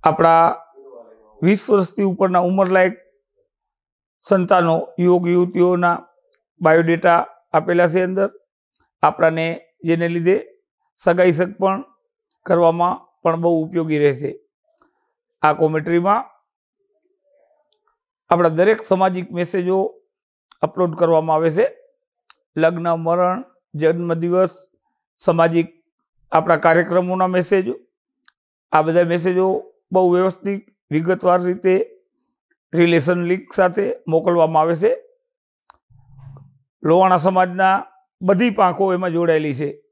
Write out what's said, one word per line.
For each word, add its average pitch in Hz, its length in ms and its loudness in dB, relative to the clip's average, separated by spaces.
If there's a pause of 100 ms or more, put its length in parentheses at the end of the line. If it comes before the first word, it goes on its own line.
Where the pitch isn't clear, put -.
આપણા 165 340 4 (1000)
વીસ 196 240 2
વર્ષથી 196 420 0
ઉપરના 180 380 0
ઉંમરલાયક 185 460 0 (1300)
સંતાનો, 180 480 2 (280)
યુવક 175 300 2
યુવતીઓના 175 640 0 (680)
બાયોડેટા 170 560 4 (360)
આપેલા 175 380 2
છે 185 160 0
અંદર. 196 200 -2 (760)
આપણાને 160 380 0 (420)
જેને 170 260 0
લીધે 170 220 0 (680)
સગાઈ 175 360 2
સગપણ 190 400 -2 (680)
કરવામાં 170 540 2 (220)
પણ 165 200 -2
બહુ 170 80 2 (120)
ઉપયોગી 160 400 -4
રહેશે. 139 280 0 (1120)
આ 151 180 2
કોમેટ્રીમાં 170 680 -2 (2000)
આપણા 170 280 2
દરેક 208 220 2 (100)
સામાજિક 185 380 -2 (100)
મેસેજો 180 400 -4 (880)
અપલોડ 175 340 -4
કરવામાં 160 380 0
આવે 160 200 0
છે. 226 80 0 (960)
લગ્ન, 170 260 0 (180)
મરણ, 180 340 -2 (420)
જન્મદિવસ, 170 720 -2 (720)
સામાજિક 165 440 0 (680)
આપણા 160 260 0
કાર્યક્રમોના 180 720 0
મેસેજ, 190 300 0 (1080)
આ 156 100 4
બધા 165 280 2
મેસેજો 180 340 0 (460)
બહુ 185 220 2
વ્યવસ્થિત, 190 460 -2 (320)
વિગતવાર 180 520 0
રીતે 185 280 -2 (1040)
relation 170 420 2 (100)
link 185 280 -6
સાથે 185 280 0 (260)
મોકલવામાં 160 520 2
આવે 165 180 0
છે. 208 100 2 (1900)
લોહાણા 180 420 4
સમાજના 185 500 0 (520)
બધી 202 320 0
પાંખો 190 360 0
એમાં 180 200 -4
જોડાયેલી 156 440 -2
છે. 143 100 -6 (220)